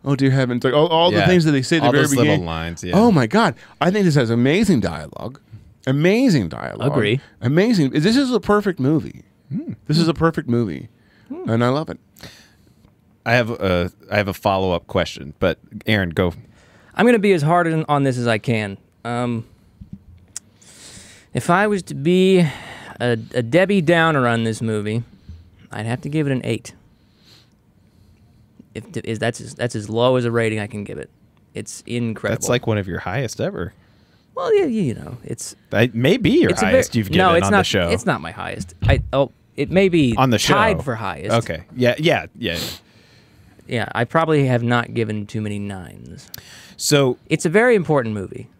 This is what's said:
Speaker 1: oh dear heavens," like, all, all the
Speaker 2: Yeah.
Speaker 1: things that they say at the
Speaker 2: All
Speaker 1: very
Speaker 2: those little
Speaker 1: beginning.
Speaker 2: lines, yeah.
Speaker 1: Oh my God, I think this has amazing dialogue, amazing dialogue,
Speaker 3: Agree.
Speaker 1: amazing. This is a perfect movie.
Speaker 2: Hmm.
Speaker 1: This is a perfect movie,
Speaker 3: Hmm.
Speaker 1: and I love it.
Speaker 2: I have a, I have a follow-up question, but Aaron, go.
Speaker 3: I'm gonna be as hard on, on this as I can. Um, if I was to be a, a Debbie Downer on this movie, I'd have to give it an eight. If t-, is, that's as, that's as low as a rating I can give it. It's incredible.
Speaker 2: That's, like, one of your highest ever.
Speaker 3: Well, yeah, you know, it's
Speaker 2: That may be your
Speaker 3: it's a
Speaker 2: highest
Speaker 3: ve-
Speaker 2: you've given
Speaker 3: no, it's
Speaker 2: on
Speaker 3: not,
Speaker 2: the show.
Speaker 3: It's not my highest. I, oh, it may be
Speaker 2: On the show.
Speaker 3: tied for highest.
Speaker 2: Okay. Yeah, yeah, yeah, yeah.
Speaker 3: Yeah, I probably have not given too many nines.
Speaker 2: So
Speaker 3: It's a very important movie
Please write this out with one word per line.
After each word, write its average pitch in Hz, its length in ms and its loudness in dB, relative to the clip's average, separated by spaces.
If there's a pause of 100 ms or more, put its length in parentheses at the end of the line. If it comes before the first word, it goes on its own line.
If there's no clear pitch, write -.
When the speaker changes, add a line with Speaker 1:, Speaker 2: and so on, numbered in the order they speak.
Speaker 1:
oh 139 140 0
dear 135 140 4
heavens," 123 340 0
like, 127 80 2
all, 147 140 4
all 170 240 4
the - 80 2
Speaker 2:
Yeah. - 80 4
Speaker 1:
things 180 180 4
that 156 60 4
they 135 100 2
say 165 160 0
at 156 40 2
the 120 40 0
Speaker 2:
All 120 80 4
Speaker 1:
very 135 100 4
Speaker 2:
those 147 80 0
little 123 140 2
Speaker 1:
beginning. - 200 2
Speaker 2:
lines, 82 380 -8
yeah. 87 120 -4
Speaker 1:
Oh 226 180 6
my 127 140 4
God, 190 280 2 (240)
I 170 120 2
think 202 120 2
this 160 120 2
has 123 140 2
amazing 139 520 2
dialogue, 82 580 -8 (460)
amazing 156 640 2
dialogue, 64 420 -6
Speaker 3:
Agree. 120 300 0 (180)
Speaker 1:
amazing. 165 520 2
This 190 260 2
is 269 160 2
a 214 80 0
perfect 208 360 0
movie. 135 460 -2 (260)
Speaker 2:
Hmm. 226 240 -8 (120)
Speaker 1:
This 151 120 0
is 165 120 2
a 160 40 -2
perfect 160 360 -2
movie, 113 400 -2 (400)
Speaker 3:
Hmm. 349 200 -8
Speaker 1:
and 117 140 2
I 123 60 2
love 147 200 -2
it. - 80 -10 (1300)
Speaker 2:
I 117 100 2
have 117 140 2
a, 90 400 0 (220)
I 104 60 0
have 101 100 0
a 95 60 -4
follow-up 95 540 0
question, 82 520 -4
but 90 200 0 (260)
Aaron, 98 240 2
go. 87 240 0 (600)
Speaker 3:
I'm 202 120 2
gonna 233 140 6
be 202 120 2
as 170 100 4
hard 165 300 2
on, 160 160 -2
on 143 160 2
this 131 140 0
as 120 100 -2
I 110 100 2
can. 107 400 -2 (280)
Um, 120 400 -4 (1900)
if - 160 -2
I 196 180 2
was 202 160 -2
to 147 120 -12
be 185 440 4
a, 160 100 4 (500)
a 120 160 0 (260)
Debbie 180 400 2
Downer 156 460 2
on 117 160 2
this 113 180 -4
movie, 107 420 -4 (680)
I'd 107 140 -8
have 120 160 -6
to 147 80 -10
give 151 180 -2
it 139 60 -2
an 127 100 -2
eight. - 300 -6 (2000)
If - 180 -16
t-, 113 120 -8
is, 107 160 -6
that's 113 220 -4
as, 117 140 -16
that's 120 200 -6
as 104 140 -8
low 120 260 2
as 123 100 0
a 117 60 0
rating 110 280 0
I 104 80 -6
can 104 160 -10
give 95 140 -12
it. 67 120 -14 (440)
It's - 320 -12
incredible. 117 540 -4
Speaker 2:
That's, - 100 -6
like, 123 180 0
one 107 100 0
of 98 100 -4
your 87 120 -6
highest 113 420 -6
ever. 156 320 -6 (600)
Speaker 3:
Well, 480 200 0
yeah, 392 100 4
you 220 280 -2
know, 78 300 -12
it's - 320 -12 (160)
Speaker 2:
That 110 240 2
may 139 220 2
be 233 240 2
your - 100 2
Speaker 3:
it's - 100 -2
a 95 40 2
Speaker 2:
highest - 280 2
Speaker 3:
ve- 117 60 2
Speaker 2:
you've 98 100 -2
given 165 80 0 (100)
Speaker 3:
no, 170 60 4
it's 185 140 2
Speaker 2:
on 202 40 2
Speaker 3:
not, 208 80 4
Speaker 2:
the - 40 2
show. 87 260 0
Speaker 3:
It's - 160 -2
not 101 160 -2
my 82 100 -12
highest. - 520 -10
I, 139 180 4 (100)
oh, 139 200 0 (240)
it 139 160 -4
may 190 180 4
be 139 260 4
Speaker 2:
On 131 140 4
the 110 80 4
show. - 160 2
Speaker 3:
tied 208 300 2
for 131 120 -6
highest. 95 360 -8 (180)
Speaker 2:
Okay. 80 140 -8 (120)
Yeah, 123 220 2
yeah, 143 300 -2 (100)
yeah, 87 200 -4
yeah. - 20 -6 (1120)
Speaker 3:
Yeah, 110 240 -6
I 120 120 -2
probably 156 400 2
have 123 180 0
not 120 300 -2
given 107 320 -4
too 110 160 -8
many 104 180 -6
nines. 90 680 -14 (480)
Speaker 2:
So 139 400 2 (100)
Speaker 3:
It's 156 180 -2
a 165 40 2
very 226 260 4
important 139 380 0
movie 104 340 -10 (120)